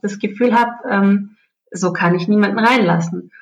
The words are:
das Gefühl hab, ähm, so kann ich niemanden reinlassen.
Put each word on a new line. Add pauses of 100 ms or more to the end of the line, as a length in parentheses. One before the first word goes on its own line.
das
Gefühl
hab,
ähm, (360)
so
kann
ich
niemanden
reinlassen.